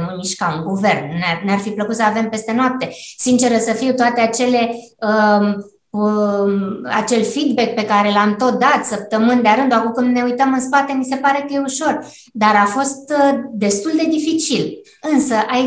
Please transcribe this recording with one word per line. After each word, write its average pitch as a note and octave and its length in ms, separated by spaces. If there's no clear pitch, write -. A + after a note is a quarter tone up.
mișca F3+ 400
un D#3+ 80
guvern? F#3+ 420
Ne-ar, E3+ 380
ne-ar G3 140
fi G3+ 120
plăcut G#3 240
să A3+ 80
avem A3 260
peste A3 240
noapte. B3+ 380
Sinceră A#3+ 420
să A3+ 140
fiu, B3+ 220
toate A#3+ 260
acele, A#3 500
um, G#3 720
um, G3+ 960
acel A3 380
feedback A#3+ 520
pe G#3+ 100
care G#3 280
l-am G#3 240
tot B3 220
dat C4+ 260
săptămâni A3+ 580
de-a G#3+ 120
rândul, B3+ 240
acum A#3 140
când B3 240
ne B3 60
uităm B3 300
în C4 80
spate, C#4 320
mi C4 120
se C4 120
pare C#4 320
că C#4 40
e C#4 60
ușor, C#4 480
dar G#3+ 220
a G3+ 100
fost, C4+ 460
uh, C#4 280
destul G#3+ 440
de D#4+ 140
dificil. D4 720
Însă B3+ 220
a B3 320